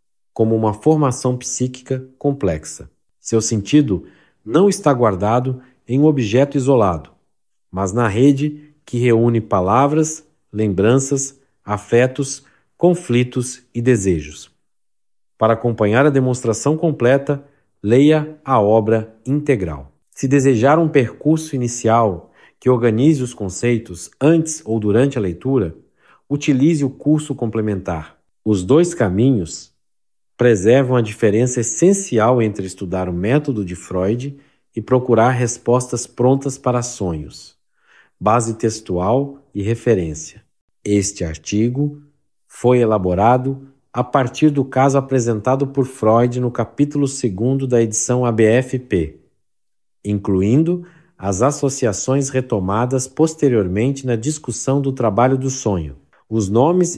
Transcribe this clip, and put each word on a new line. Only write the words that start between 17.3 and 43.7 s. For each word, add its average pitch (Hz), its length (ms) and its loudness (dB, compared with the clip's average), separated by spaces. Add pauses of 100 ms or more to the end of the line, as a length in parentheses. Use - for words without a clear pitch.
leia 151 600 4
a 131 160 2
obra 110 640 2
integral. 107 680 -4 (180)
Se - 160 -6
desejar 135 520 4
um 165 100 2
percurso 151 640 0
inicial 113 800 0 (260)
que - 120 0
organize 127 520 2
os 123 120 -8
conceitos 107 760 -6 (100)
antes 160 440 2
ou 113 160 -2
durante 117 380 2
a - 20 -2
leitura, 95 560 -2 (520)
utilize 143 560 2
o 131 60 -2
curso 151 440 0
complementar. 104 840 -4 (260)
Os 104 180 2
dois 160 320 4
caminhos 104 800 0 (600)
preservam 123 600 4
a 123 60 2
diferença 113 580 0
essencial 127 800 2
entre 101 260 -2
estudar 92 420 -6
o 90 40 -4
método 110 520 -2
de 87 100 -8
Freud 113 600 -4 (380)
e 110 60 -8
procurar 123 500 2
respostas 123 760 -2
prontas 131 520 0
para 123 240 -2
sonhos. 85 760 -8 (600)
Base 113 360 0
textual 110 840 -2 (160)
e 101 80 -6
referência. 95 800 -4 (400)
Este 98 420 -2
artigo 123 800 -4 (460)
foi 123 300 0
elaborado 113 880 0 (240)